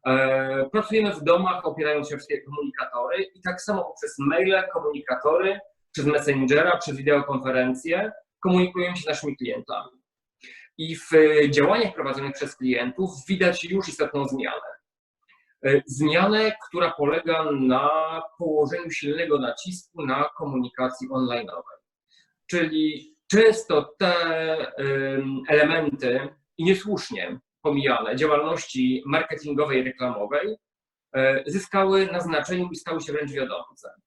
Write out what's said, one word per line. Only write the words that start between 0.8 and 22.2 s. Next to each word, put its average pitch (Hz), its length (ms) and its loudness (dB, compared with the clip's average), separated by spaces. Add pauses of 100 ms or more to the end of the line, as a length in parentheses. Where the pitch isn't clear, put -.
w 151 100 -8
domach, 175 440 2
opierając 151 420 -2
się 147 60 -6
o 139 40 -10
wszystkie - 240 -6
komunikatory 143 800 -6
i - 200 -10
tak 180 200 -6
samo 190 220 -2
poprzez - 340 -10
maile, 180 440 2 (100)
komunikatory, 151 880 0 (340)
przez 143 140 -2
Messengera, 147 720 2
przez 139 180 -6
wideokonferencje 135 1160 0 (280)
komunikujemy 180 560 2
się - 60 -10
z - 40 -8
naszymi 143 300 -4
klientami. - 540 -8 (880)
I 160 180 -6
w, - 160 -8
e, 151 380 8
działaniach 190 440 4
prowadzonych 139 400 -6
przez 139 220 -8
klientów 127 540 -2 (180)
widać 185 360 0
już 185 240 -4
istotną 143 400 -2
zmianę. - 460 -6 (920)
E, 139 200 4
zmianę, 180 640 2 (160)
która 175 220 0
polega 160 600 0
na 147 720 2 (160)
położeniu 156 520 0
silnego 147 480 -2
nacisku 156 680 -8
na 143 320 0
komunikacji 131 680 -4
online'owej. 123 760 -6 (640)